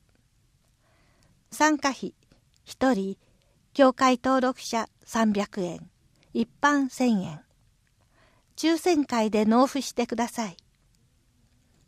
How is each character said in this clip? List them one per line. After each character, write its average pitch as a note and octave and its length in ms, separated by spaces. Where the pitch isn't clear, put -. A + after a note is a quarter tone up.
参 D4+ 280
加 C#4 120
費、 - 240
一 - 280
人、 G3 240
協 C4 200
会 B3+ 300
登 C4 180
録 B3+ 200
者 - 280
三 A3+ 280
百 G3+ 280
円、 E3+ 280
一 A#3 160
般 C#4+ 280
千 A#3 340
円。 D#3+ 220
抽 E4 200
選 D#4 280
会 A3 260
で G#3+ 140
納 A#3 220
付 C4 160
し - 100
て A#3+ 140
く A#3+ 100
だ A3+ 120
さ A3+ 200
い。 E3 80